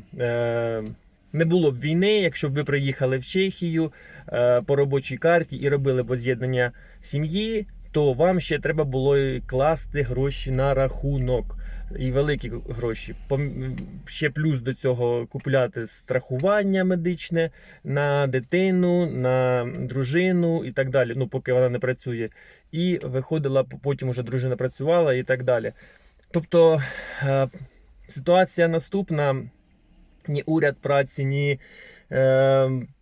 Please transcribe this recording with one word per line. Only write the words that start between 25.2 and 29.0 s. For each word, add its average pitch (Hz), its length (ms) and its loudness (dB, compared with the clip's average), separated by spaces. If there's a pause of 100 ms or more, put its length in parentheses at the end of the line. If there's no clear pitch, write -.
так 127 220 -2
далі. 113 280 0 (580)
Тобто, 165 520 4 (400)
е, 135 260 2 (600)
ситуація 170 600 2
наступна. 160 720 -2 (880)